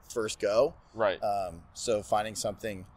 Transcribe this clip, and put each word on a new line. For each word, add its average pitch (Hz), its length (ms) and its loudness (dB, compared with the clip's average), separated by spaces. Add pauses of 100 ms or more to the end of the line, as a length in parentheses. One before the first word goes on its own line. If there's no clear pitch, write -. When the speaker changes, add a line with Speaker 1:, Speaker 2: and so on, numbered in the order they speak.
(120)
Speaker 1:
first 110 280 -2
go. 113 340 4 (220)
Speaker 2:
Right. 104 280 2
Speaker 1:
Um, 95 380 -2 (140)
so 107 260 0
finding 107 320 0
something, 98 640 -6